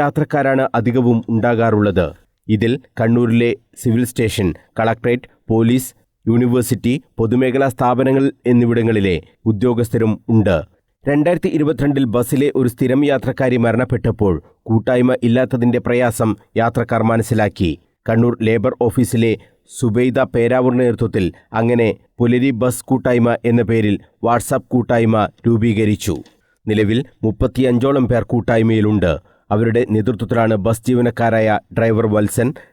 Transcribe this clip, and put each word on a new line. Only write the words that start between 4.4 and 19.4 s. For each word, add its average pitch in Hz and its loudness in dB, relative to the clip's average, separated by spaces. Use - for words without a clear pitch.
കളക്ടറേറ്റ്, 113 -2
പോലീസ്, 117 2
യൂണിവേഴ്സിറ്റി, 120 0
പൊതുമേഖലാ 127 0
സ്ഥാപനങ്ങൾ 131 0
എന്നിവിടങ്ങളിലെ 113 2
ഉദ്യോഗസ്ഥരും 113 0
ഉണ്ട്. 104 2
രണ്ടായിരത്തി 156 0
ഇരുപത്തിരണ്ടിൽ 139 0
ബസ്സിലെ 131 0
ഒരു 127 2
സ്ഥിരം 127 0
യാത്രക്കാരി 131 -2
മരണപ്പെട്ടപ്പോൾ 113 0
കൂട്ടായ്മ 123 2
ഇല്ലാത്തതിന്റെ 120 0
പ്രയാസം 120 0
യാത്രക്കാർ 117 -2
മനസ്സിലാക്കി. 107 0
കണ്ണൂർ 117 2
ലേബർ 113 0
ഓഫീസിലെ 117 0